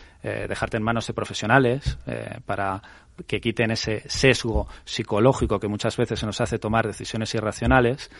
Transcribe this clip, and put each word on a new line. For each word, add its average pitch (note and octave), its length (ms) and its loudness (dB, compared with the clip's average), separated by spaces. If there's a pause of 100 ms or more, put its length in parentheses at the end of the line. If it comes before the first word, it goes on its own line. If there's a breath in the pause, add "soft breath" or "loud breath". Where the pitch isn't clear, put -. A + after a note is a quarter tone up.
(240 loud breath)
eh, G#2 240 -6
dejarte G#2 300 -4
en G#2+ 60 -2
manos A2+ 240 0
de A#2 60 -6
profesionales, A#2+ 840 2 (100)
eh, A#2 380 -8
para G2 360 -4 (460 loud breath)
que G#2 120 -2
quiten A2+ 300 0
ese A2 380 -4
sesgo A2+ 600 2 (180 loud breath)
psicológico A2 760 2
que G#2+ 80 -4
muchas G#2 300 -2
veces A#2 220 -2
se A2+ 60 -4
nos G#2 160 -2
hace A2 160 -2
tomar A2 300 2
decisiones A2 480 -6
irracionales, A#2 760 2 (100)